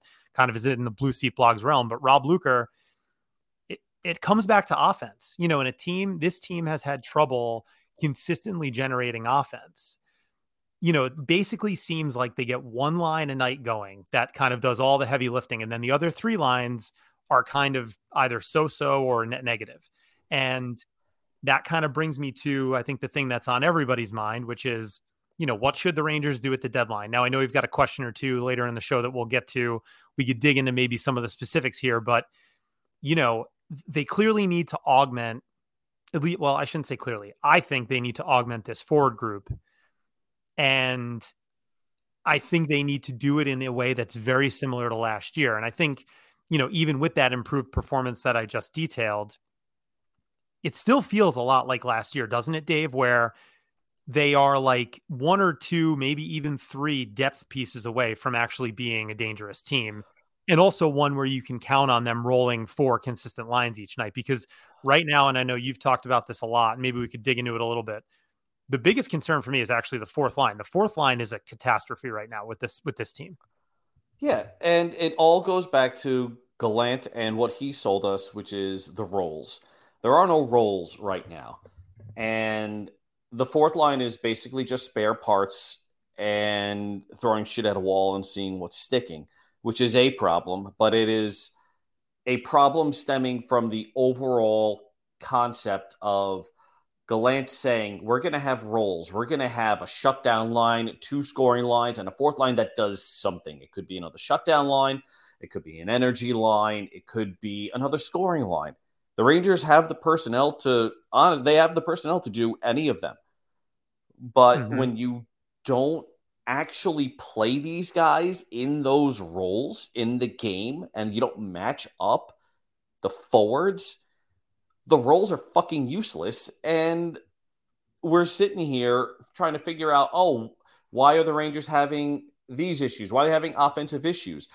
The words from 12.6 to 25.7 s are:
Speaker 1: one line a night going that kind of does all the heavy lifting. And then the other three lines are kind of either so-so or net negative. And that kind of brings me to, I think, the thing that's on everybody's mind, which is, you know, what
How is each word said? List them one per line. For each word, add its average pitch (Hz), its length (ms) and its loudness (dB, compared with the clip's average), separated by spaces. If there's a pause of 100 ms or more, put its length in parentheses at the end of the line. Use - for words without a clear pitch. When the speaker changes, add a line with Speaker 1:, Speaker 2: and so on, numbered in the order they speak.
Speaker 1:
one 135 380 -2
line 160 320 -2
a 131 40 -6
night 131 280 -2
going 101 480 -6
that 123 240 0
kind 127 180 2
of 120 80 -6
does 123 180 2
all 135 200 6
the 131 80 -2
heavy 127 220 0
lifting. 120 340 -6
And 110 80 -8
then 117 100 -6
the 120 80 -4
other 147 220 2
three 226 260 -2
lines 123 560 0 (380)
are 127 120 4
kind 139 340 0
of 113 200 -8 (160)
either 123 280 2
so-so 143 600 0
or 123 240 0
net 127 180 -8
negative. 113 460 -8 (400)
And 127 480 -4 (640)
that 143 200 2
kind 160 200 -2
of 147 100 -2
brings 151 260 -4
me 139 120 -6
to, 135 440 -2
I 120 80 -2
think, 135 160 -6
the 135 80 -8
thing 139 200 -4
that's 123 200 -4
on 123 160 0
everybody's 127 500 0
mind, 113 320 -6
which 117 220 -8
is, 113 340 -8 (380)
you 165 80 -2
know, 120 80 0
what 123 200 0